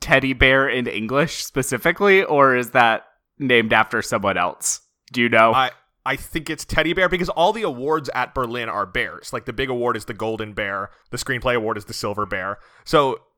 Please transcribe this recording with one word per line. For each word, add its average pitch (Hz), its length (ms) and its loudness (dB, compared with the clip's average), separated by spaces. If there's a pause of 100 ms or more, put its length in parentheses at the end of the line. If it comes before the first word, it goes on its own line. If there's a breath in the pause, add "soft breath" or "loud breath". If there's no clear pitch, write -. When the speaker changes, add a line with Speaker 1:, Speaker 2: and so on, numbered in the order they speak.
Speaker 1:
teddy 135 320 2
bear 135 340 4
in 123 200 -2
English 113 580 -4
specifically, 175 760 2
or 135 320 4
is 123 160 -2
that 117 340 4 (320)
named 120 360 2
after 110 280 4
someone 101 360 0
else? - 440 -4 (320)
Do 123 80 0
you 120 80 4
know? 113 240 6
Speaker 2:
I, 127 160 2 (360)
I 131 100 -2
think - 340 -8
it's 156 160 -10
teddy 160 280 0
bear 180 140 2
because 180 220 -2
all 180 240 0
the 226 80 -10
awards 147 540 -4
at 127 180 -4
Berlin 120 360 -4
are 95 180 -2
bears. 92 440 -6
Like, 120 140 -8
the 123 80 -8
big 131 160 -4
award 120 280 -2
is 107 80 -10
the 123 100 -10
Golden 107 380 -6
Bear. 98 360 -4 (220 soft breath)
The 123 60 -6
Screenplay 123 380 -2
Award 110 220 -2
is 104 80 -10
the 113 80 -14
Silver 104 320 -6
Bear. 95 320 -6 (280 soft breath)
So 139 340 0 (180)